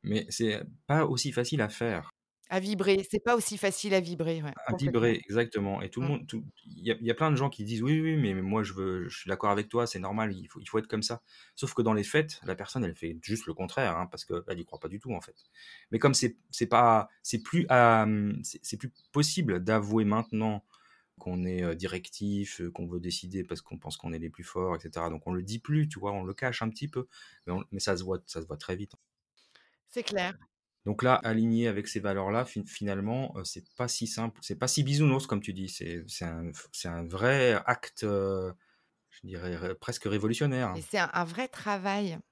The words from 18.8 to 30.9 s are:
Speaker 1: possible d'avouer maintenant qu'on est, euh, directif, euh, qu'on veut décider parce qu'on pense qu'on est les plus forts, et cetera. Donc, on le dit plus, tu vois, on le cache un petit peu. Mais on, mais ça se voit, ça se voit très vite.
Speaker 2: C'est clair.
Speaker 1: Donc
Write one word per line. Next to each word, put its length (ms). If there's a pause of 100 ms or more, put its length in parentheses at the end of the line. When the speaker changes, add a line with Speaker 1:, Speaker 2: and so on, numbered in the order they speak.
Speaker 1:
possible 500
d'avouer 420
maintenant 600 (540)
qu'on 260
est, 180
euh, 120
directif, 840
euh, 100
qu'on 160
veut 140
décider 440
parce 180
qu'on 160
pense 180
qu'on 160
est 60
les 120
plus 140
forts, 320
et 40
cetera. 300
Donc, 160
on 60
le 100
dit 180
plus, 280
tu 100
vois, 140
on 120
le 100
cache 260
un 80
petit 200
peu. 180 (400)
Mais 60
on, 180
mais 100
ça 160
se 80
voit, 220
ça 160
se 40
voit 100
très 200
vite. 160 (960)
Speaker 2:
C'est 140
clair. 320 (520)
Speaker 1:
Donc 160